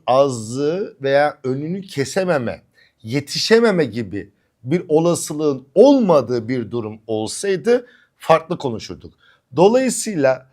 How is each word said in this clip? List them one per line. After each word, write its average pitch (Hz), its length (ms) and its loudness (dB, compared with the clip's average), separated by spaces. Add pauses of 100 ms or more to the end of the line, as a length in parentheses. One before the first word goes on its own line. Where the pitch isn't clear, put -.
azlığı 135 920 0
veya 139 420 0
önünü 147 380 -6
kesememe, 139 800 -4 (420)
yetişememe 160 840 0
gibi 101 480 -8 (300)
bir 147 240 -2
olasılığın 151 880 0
olmadığı 170 720 4
bir 120 240 -4
durum 110 360 -6
olsaydı 190 800 -2 (300)
farklı 160 400 0
konuşurduk. - 560 -10 (420)
Dolayısıyla 190 960 2